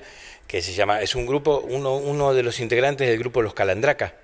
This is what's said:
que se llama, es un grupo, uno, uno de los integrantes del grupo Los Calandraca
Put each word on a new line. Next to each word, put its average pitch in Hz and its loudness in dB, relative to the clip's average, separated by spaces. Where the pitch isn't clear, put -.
que 90 -4
se 92 -6
llama, 104 2
es 98 -2
un 123 -2
grupo, 143 2
uno, 135 -2
uno 143 0
de 127 4
los 117 -4
integrantes 127 0
del 113 2
grupo 120 -2
Los 104 -2
Calandraca 101 0